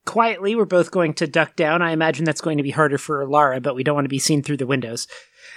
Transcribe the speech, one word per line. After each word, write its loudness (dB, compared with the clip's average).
quietly, 0
we're 2
both 2
going 0
to -2
duck 0
down. 2
I 0
imagine 0
that's -2
going -2
to 0
be -4
harder 2
for -4
Alara, 2
but -2
we -4
don't 0
want 0
to -4
be -2
seen 0
through -4
the -4
windows. -4